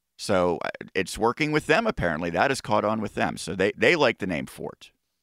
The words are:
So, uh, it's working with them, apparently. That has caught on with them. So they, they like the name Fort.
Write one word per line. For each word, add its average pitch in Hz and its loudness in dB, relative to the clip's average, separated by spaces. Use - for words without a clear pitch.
So, 90 2
uh, - -4
it's - -4
working 120 0
with 143 0
them, 190 4
apparently. 85 -2
That 101 2
has 131 -4
caught 104 0
on 107 0
with 104 -6
them. 104 -2
So - -8
they, 95 2
they 127 4
like 135 2
the - -6
name 73 -4
Fort. - -14